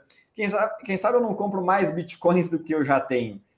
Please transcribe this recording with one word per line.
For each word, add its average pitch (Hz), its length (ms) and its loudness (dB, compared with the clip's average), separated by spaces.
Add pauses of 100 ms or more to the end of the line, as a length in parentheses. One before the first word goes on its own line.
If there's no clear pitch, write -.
(360)
Quem 208 120 -4
sa-, 202 220 0 (160)
quem 196 120 -4
sabe 226 200 2
eu 240 40 2
não 220 120 -2
compro 196 320 -4
mais 185 280 2
Bitcoins 175 560 0
do 160 100 0
que 160 160 -4
eu 151 80 2
já 135 160 4
tenho? 113 420 -4 (160)